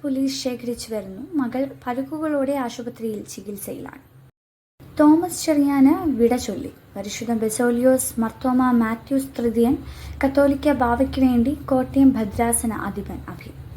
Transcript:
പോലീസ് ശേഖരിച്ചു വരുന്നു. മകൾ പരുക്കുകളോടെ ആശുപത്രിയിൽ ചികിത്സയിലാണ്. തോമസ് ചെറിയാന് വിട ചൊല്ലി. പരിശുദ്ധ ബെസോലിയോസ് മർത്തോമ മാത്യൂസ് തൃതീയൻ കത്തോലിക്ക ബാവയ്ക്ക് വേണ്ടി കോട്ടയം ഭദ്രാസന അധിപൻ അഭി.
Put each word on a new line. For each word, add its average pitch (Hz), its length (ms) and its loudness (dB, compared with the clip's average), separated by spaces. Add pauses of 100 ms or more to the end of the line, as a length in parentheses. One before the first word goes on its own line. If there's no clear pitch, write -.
പോലീസ് 269 400 -2
ശേഖരിച്ചു 240 500 -6
വരുന്നു. 214 440 -8
മകൾ 262 340 -2 (160)
പരുക്കുകളോടെ 277 640 -2
ആശുപത്രിയിൽ 233 720 -6
ചികിത്സയിലാണ്. 190 800 -12 (960)
തോമസ് 320 460 4
ചെറിയാന് 285 500 4 (140)
വിട 233 260 2
ചൊല്ലി. - 360 -6 (240)
പരിശുദ്ധ 208 380 -6
ബെസോലിയോസ് 240 840 2
മർത്തോമ 254 520 0
മാത്യൂസ് 233 680 0
തൃതീയൻ 233 380 2 (480)
കത്തോലിക്ക 277 460 4
ബാവയ്ക്ക് 262 500 2
വേണ്ടി 254 320 4
കോട്ടയം 269 560 4
ഭദ്രാസന 226 640 0
അധിപൻ 202 460 -8 (100)
അഭി. - 220 -14 (260)